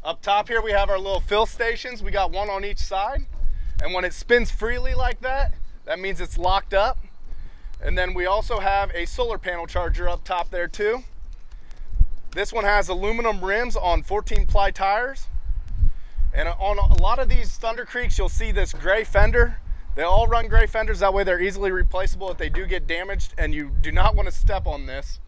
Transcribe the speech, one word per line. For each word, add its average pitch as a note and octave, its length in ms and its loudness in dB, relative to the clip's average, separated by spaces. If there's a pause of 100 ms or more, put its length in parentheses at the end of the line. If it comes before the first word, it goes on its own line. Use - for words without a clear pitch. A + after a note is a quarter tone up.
Up E3 180 -8
top G3+ 260 0
here A#3 140 -2
we A3 100 -2
have G3+ 200 2
our F#3+ 80 0
little G3 200 -2
fill G#3+ 280 2
stations. A#3 560 -6
We G3+ 80 0
got G3 200 0
one G#3 160 -4
on G3 160 -6
each G3+ 140 -4
side. G#3 480 -2 (580)
And D#3+ 100 0
when F3+ 120 -2
it F3 80 -4
spins A#3+ 380 2
freely B3 420 -2
like B3 280 2
that, C4 320 0 (300)
that D#3+ 160 -6
means F#3 220 -4
it's - 160 -4
locked F#3+ 360 0
up. G#3 260 2 (840)
And - 160 0
then F#3 160 -2
we F3+ 120 -2
also G#3+ 340 -2
have G3 340 0
a E3+ 120 -4
solar A#3 320 -4
panel F3 300 -8
charger F3 400 0
up F3 160 0
top F3 280 -4
there F3 160 -4
too. G#3+ 360 -4 (1300)
This G3+ 220 -4
one A3 100 -2
has G3+ 240 4
aluminum G#3 560 -2
rims A3+ 320 -2
on F3 280 0
fourteen - 420 0
ply G3 260 4
tires. A3 540 -2 (1080)
And D3 140 2
on G3 300 -2
a - 240 8
lot G#3+ 160 4
of C4 100 2
these - 300 2
Thunder A3+ 280 -6
Creeks, B3 320 0
you'll F#3+ 120 2
see A3 220 -2
this G#3 220 0
gray G#3 300 -2
fender. A3+ 540 4 (380)
They D3 80 0
all G3 240 4
run A3+ 200 2
gray A3 200 6
fenders. A3 320 -2
That G3 140 2
way G3 100 0
they're F3+ 180 0
easily F#3+ 300 -2
replaceable F#3 580 0
if F3 80 -8
they D#3 120 -4
do F#3+ 160 0
get F3+ 220 -2
damaged, F#3 500 -2
and D#3 160 0
you D3 180 -4 (100)
do D#3 100 4
not F#3 240 4
want - 120 2
to - 80 -2
step F#3+ 320 2
on C#3+ 180 -6
this. C3+ 420 -8